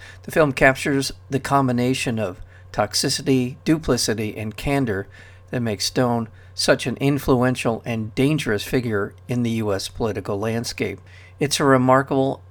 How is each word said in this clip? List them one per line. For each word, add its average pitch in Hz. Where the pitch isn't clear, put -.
The -
film 151
captures 139
the 135
combination 127
of 92
toxicity, 131
duplicity, 117
and 107
candor 120
that 127
makes 110
Stone 120
such -
an 120
influential 127
and 110
dangerous 127
figure 110
in 123
the 117
U 110
S 95
political 104
landscape. 113
It's 143
a 160
remarkable, 135